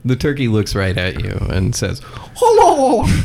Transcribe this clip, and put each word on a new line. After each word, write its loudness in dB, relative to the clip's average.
the 0
turkey -2
looks 0
right -2
at -4
you -4
and 0
says, -4
Hello. 4